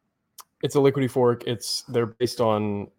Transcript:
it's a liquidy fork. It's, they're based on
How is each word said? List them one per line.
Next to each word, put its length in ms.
it's 140
a 20
liquidy 320
fork. 360
It's, 420
they're 180
based 340
on 480